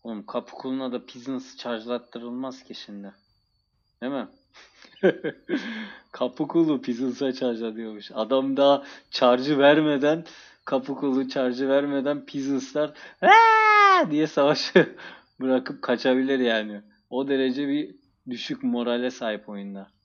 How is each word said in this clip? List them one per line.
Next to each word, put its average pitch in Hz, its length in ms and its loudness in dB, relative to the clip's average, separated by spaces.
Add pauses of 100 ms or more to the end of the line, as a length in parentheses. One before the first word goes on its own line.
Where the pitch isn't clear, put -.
Oğlum, 107 220 -12
Kapı - 260 -10
Kulu'na 131 400 -8
da 123 140 -8
Peasants 127 500 -12
charge'lattırılmaz 120 1040 -10
ki - 120 -18
şimdi. 101 400 -16 (880)
Değil 127 100 -6
mi? 131 160 -8 (720)
<laughs> - 320 0 (800)
Kapı 127 360 -4
Kulu 156 340 2
Peasants'a 127 500 -2
charge'la 117 440 -4
diyormuş. 110 380 -12
Adam 135 420 0
daha 139 280 4 (260)
charge'ı 131 480 4
vermeden, 147 680 4 (400)
Kapı 135 300 -4
Kulu 131 340 0
charge'ı 131 400 -2
vermeden 139 580 0
Peasants'lar 139 680 -4 (300)
"Aa!" 415 880 6
diye 151 160 2
savaşı 147 720 2 (200)
<laughs> - 240 -20
bırakıp 131 420 -2
kaçabilir 131 560 0
yani. 110 440 -2 (280)
O 131 180 -4
derece 135 400 0
bir 147 260 -4 (360)
düşük 123 320 -8
morale 120 480 -2
sahip 110 380 -8
oyunda 101 420 -12 (140)